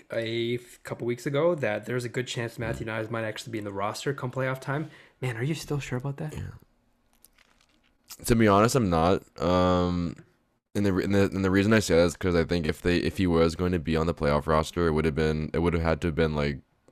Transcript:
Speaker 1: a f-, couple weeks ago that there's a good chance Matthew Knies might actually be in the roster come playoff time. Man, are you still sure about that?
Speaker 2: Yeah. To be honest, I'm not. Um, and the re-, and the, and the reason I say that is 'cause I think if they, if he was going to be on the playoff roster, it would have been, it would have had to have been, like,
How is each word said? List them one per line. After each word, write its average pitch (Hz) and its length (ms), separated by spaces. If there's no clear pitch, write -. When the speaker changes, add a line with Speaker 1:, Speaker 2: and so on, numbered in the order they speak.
Speaker 1:
a 117 440
f-, - 260
couple - 240
weeks 120 220
ago 151 260
that 107 320
there's 123 200
a 117 40
good 123 160
chance 120 320
Matthew 113 300
Knies 110 240
might 113 140
actually 107 260
be 110 80
in 104 60
the 101 60
roster 107 420
come 127 180
playoff 131 280
time. 151 300
Man, 123 160
are 117 60
you 156 100
still 147 260
sure 127 200
about 139 180
that? 151 160
Speaker 2:
Yeah. - 80
To 120 100
be 113 120
honest, 104 280
I'm 113 140
not. 85 320
Um, 90 760
and 101 120
the 98 80
re-, 92 100
and 98 100
the, 98 120
and 95 180
the 95 80
reason 98 220
I 110 60
say 92 160
that 85 100
is 85 100
'cause 92 180
I 82 100
think 87 220
if 82 160
they, 87 160
if - 200
he 95 100
was 82 280
going 90 180
to 87 60
be 78 160
on 80 120
the 85 60
playoff 73 340
roster, 80 400
it 78 60
would 78 120
have 76 100
been, 78 380
it - 60
would 85 140
have 82 100
had 80 180
to 87 60
have 80 80
been, 78 200
like, 71 240